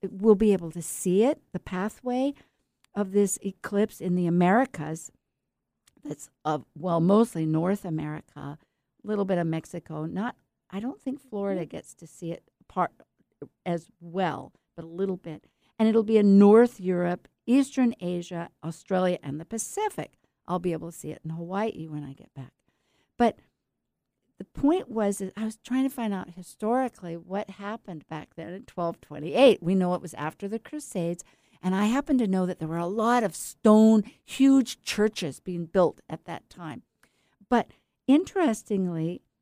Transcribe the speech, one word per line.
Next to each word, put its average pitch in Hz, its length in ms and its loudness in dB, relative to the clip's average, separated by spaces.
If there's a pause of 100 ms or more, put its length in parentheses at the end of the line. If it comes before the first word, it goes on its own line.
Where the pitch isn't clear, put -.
we'll 202 320 4
be 208 180 4
able 170 200 -2
to 170 100 -8
see 190 420 0
it, 285 160 0 (140)
the 175 60 -8
pathway 247 760 -6 (600)
of 196 180 -4
this 202 300 2
eclipse 202 600 -4
in 180 140 0
the 180 100 2
Americas. 175 840 0 (920)
That's - 240 -12 (160)
of, 151 220 -4 (120)
well, 170 220 0
mostly 190 460 4
North 170 400 -2
America, 151 720 -10
a - 0 - (440)
little 202 220 -2
bit 185 140 0
of 170 80 0
Mexico. 160 580 -8
Not, 185 320 -8 (340)
I 190 80 -10
don't 254 220 -10
think 269 220 -10
Florida 202 420 -6
gets - 300 -16
to - 120 -20
see 165 260 -10
it - 120 -14 (240)
part - 240 -4 (720)
as 170 240 -6 (120)
well, 170 520 -6 (240)
but 160 80 -16
a 165 40 -18
little 185 280 -4
bit. 160 280 -14 (340)
And 220 100 4
it'll 226 140 4
be 220 160 4
in 202 200 8
North 220 400 8
Europe, 175 500 -2 (180)
Eastern 262 540 2
Asia, 175 500 -8 (120)
Australia, 185 600 -2
and 147 180 -8
the 165 40 -14
Pacific. - 680 -8 (340)
I'll 175 120 -4
be 175 140 -4
able 165 200 -8
to - 40 -20
see - 140 -14
it - 140 -14
in 160 60 -10
Hawaii 170 580 -6
when 151 160 -10
I 139 80 -14
get - 220 -20
back. 131 180 -16 (640)
But 233 200 2 (1000)
the - 60 -16
point - 460 -2
was 208 280 -2
that 190 160 -8
I 220 120 -6
was 220 180 -10
trying 262 200 -2
to 262 100 -4
find 226 180 -4
out 190 240 -8
historically 214 800 -4
what 185 340 -8
happened 202 580 -12
back 156 280 -14
then 165 140 -14
in 190 140 -14
twelve 170 360 -6
twenty-eight. 214 640 2
We 175 120 0
know 180 200 2
it - 80 -6
was 165 100 -14
after 156 340 -10
the 214 120 -8
Crusades, 175 640 -8 (380)
and 185 120 -2
I 208 120 0
happen 262 320 0
to 233 80 0
know 185 180 0
that 180 140 -4
there 156 100 -8
were 160 80 -6
a 170 100 -4
lot 226 380 0
of 175 100 -4
stone, 220 680 6 (180)
huge 269 600 2
churches 208 580 -4
being 175 240 -8
built 170 420 2
at - 200 -14
that - 240 -14
time. 214 320 -16 (680)
But 240 200 0 (380)
interestingly, 208 1160 0 (200)